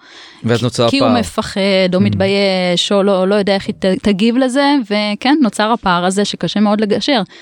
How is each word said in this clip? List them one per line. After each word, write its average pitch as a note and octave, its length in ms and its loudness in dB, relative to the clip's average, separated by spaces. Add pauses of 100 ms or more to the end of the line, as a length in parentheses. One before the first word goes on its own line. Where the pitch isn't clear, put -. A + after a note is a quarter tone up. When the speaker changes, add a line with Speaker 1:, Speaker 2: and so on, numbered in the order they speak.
(440)
Speaker 1:
ואז A2 160 2
Speaker 2:
כי, G#2+ 60 -2
Speaker 1:
נוצר A#2+ 240 0
Speaker 2:
כי C4+ 100 0
הוא C4+ 80 2
Speaker 1:
פער. B3 120 2
Speaker 2:
מפחד, - 400 -6 (340)
או F#3 60 0
Speaker 1:
מהמם. G3+ 60 2
Speaker 2:
מתבייש, F#3+ 840 0
או G3+ 120 2
לא, F#3+ 240 2
לא G3+ 80 2
יודע G3+ 200 0
איך G3 120 -4
היא G#3 120 -6
ת-, - 60 -4 (160)
תגיב A3 360 0
לזה, C#4 380 2 (100)
וכן, G#3 560 0
נוצר G#3+ 300 0
הפער F3+ 340 0
הזה G3 200 0
שקשה - 340 -4
מאוד G#3 220 2
לגשר. G#3+ 400 0 (200)